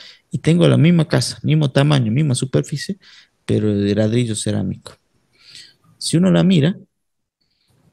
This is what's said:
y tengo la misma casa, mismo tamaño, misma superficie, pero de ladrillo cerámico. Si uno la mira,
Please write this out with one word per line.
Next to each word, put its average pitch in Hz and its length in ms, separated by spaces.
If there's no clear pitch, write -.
y - 100
tengo 165 280
la 127 100
misma 160 300
casa, - 360
mismo 147 280
tamaño, 139 400
misma 143 220
superficie, 143 640
pero 107 300
de 101 180
ladrillo 110 420
cerámico. 104 640
Si - 200
uno 185 140
la 170 120
mira, 175 340